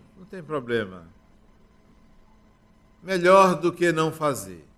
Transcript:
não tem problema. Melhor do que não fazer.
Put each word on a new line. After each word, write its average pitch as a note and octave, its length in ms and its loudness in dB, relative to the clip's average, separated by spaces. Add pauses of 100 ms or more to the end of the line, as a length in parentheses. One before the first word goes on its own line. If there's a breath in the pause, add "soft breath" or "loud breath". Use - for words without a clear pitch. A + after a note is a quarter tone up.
(160)
não F#3 100 -20
tem F3+ 180 -18
problema. A#2 640 -6 (1900)
Melhor F#3 580 4
do E3+ 140 -2
que E3+ 180 0
não D#3+ 200 -2
fazer. G2 560 -6 (100)